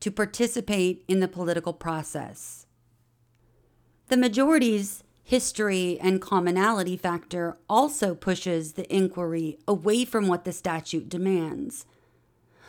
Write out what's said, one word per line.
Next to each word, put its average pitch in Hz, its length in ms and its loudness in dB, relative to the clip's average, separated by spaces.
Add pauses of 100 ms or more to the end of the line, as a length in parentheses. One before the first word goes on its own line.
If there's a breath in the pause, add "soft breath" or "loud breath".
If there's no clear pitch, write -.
to 202 100 -4
participate 208 960 -2
in 190 120 2
the 185 80 4
political 170 460 -4
process. - 920 -10 (1400)
The 262 80 4
majority's 247 880 2 (200)
history 196 760 0
and 185 220 2
commonality 185 760 2
factor 170 600 -4 (100)
also 226 460 2
pushes 170 600 -2
the - 220 -6
inquiry 170 640 0 (100)
away 208 380 2
from 214 220 0
what 175 160 2
the 180 100 -6
statute 160 560 -4
demands. 180 800 -2 (800 soft breath)